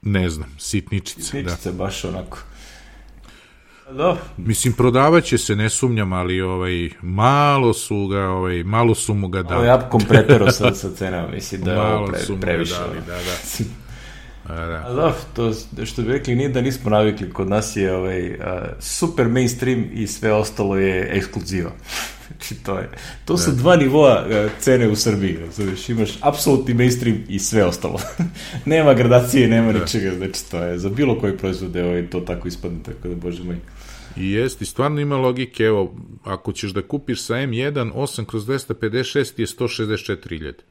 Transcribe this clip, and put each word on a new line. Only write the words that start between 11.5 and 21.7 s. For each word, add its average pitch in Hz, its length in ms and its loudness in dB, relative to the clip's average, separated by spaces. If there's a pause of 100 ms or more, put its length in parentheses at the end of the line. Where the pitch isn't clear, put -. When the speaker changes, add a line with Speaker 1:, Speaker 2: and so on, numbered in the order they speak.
Speaker 2:
da 90 100 -2
je 107 80 0
ovo 107 100 0
Speaker 1:
Malo 107 180 -2
Speaker 2:
pre-, 90 100 -4
Speaker 1:
su - 140 -4
mu 95 60 -4
ga 95 40 -4
Speaker 2:
previše, 85 340 -2
Speaker 1:
dali, 90 140 -6
Speaker 2:
ono. 82 120 -8
Speaker 1:
da, 85 120 -10
da. 90 520 -8
Speaker 2:
<laughs> - 140 -12 (680)
Speaker 1:
A, 80 120 -10
da. 82 280 -6
Speaker 2:
A 123 80 -6
da, 151 220 2 (200)
to 117 140 0
s-, - 180 -6 (160)
što 110 180 -6
bi 110 60 -2
rekli, 127 280 0
nije 135 140 0
da 127 120 0
nismo 127 280 -2
navikli, 107 400 2
kod 95 200 -4
nas 107 260 0
je, 95 180 2
ovaj, 92 400 -2
a, - 320 -6 (140)
super 165 480 -2
mainstream 123 680 0
i 107 140 -4
sve 107 260 0
ostalo 104 440 0
je 95 340 2
ekskluziva. 92 640 -4